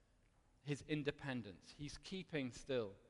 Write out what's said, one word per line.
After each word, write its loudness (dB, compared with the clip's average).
his -2
independence. 0
He's -6
keeping -2
still 2